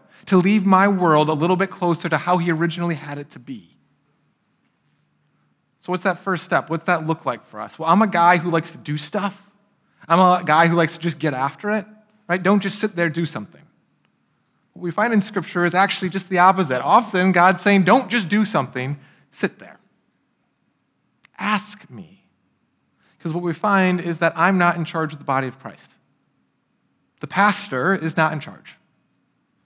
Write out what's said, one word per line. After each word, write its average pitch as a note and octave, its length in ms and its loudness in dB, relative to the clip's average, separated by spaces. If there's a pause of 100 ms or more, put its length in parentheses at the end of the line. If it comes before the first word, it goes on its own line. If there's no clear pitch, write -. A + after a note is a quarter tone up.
(260)
to F#3+ 120 4
leave G3 260 2
my F#3+ 240 4
world D#3+ 400 2
a D#3 60 0
little E3+ 220 0
bit F#3+ 140 -2
closer E3+ 380 -4
to D#3 80 0
how F3+ 220 0
he E3+ 120 -2
originally E3+ 440 -4
had C#3+ 240 -12
it C#3+ 120 -16
to - 80 -20
be." G#2+ 380 -18 (2000)
So - 120 -8
what's F3+ 120 -4
that F#3 140 0
first F#3 260 -4
step? E3+ 260 -2
What's D#3+ 140 -4
that D#3+ 220 -2
look D#3 200 -4
like A#2 180 -6
for G#2+ 160 -16
us? G#2+ 180 -14
Well, D#3+ 120 -2
I'm F#3 100 6
a A3 60 4
guy F3 320 4
who E3+ 120 -2
likes E3 220 -2
to C3+ 60 -20
do D3 180 -6
stuff. G3 560 -8 (560)
I'm E3+ 120 4
a F3+ 240 4
guy D#3+ 240 4
who E3 60 2
likes E3 200 0
to - 60 -16
just D#3 180 -6
get D3 160 -4
after C#3+ 360 -6
it, G#3+ 160 -4 (420)
right? F#3 140 -2
Don't G3 180 2
just G3 180 -6
sit G#3+ 180 -4
there, E3+ 140 0
do D#3+ 160 -4
something. G#2 360 -14 (1080)
What F3 100 -16
we F3 80 -4
find A3 220 0
in G#3+ 80 4
Scripture F3 460 -2
is E3 80 -2
actually F#3+ 340 0
just F#3 220 -8
the F#3 80 0
opposite. F3 440 4
Often F#3 500 4
God's F3+ 280 4
saying, G3+ 220 4
"Don't A#3 260 4
just G3+ 220 -2
do G#3 160 2
something, C3+ 520 -4 (340)
sit - 260 -6
there. E2 200 -20 (1600)
Ask G2+ 520 -6
me." G2+ 380 -20 (920)
'Cause D#3+ 140 -8
what F3 100 -6
we F3 100 -4
find F#3 480 0
is E3+ 180 -6
that E3 180 2
I'm F#3 220 2
not F3 180 2
in E3+ 80 -6
charge D#3 280 -6
of D3 60 -16
the C#3 60 -20
body C3 240 -2
of A#2 100 -14
Christ. - 360 -20 (1200)
The D3+ 80 -12
pastor F#3+ 680 -2
is D#3 220 -6
not D#3 160 0
in D#3 60 -8
charge. - 400 -18 (880)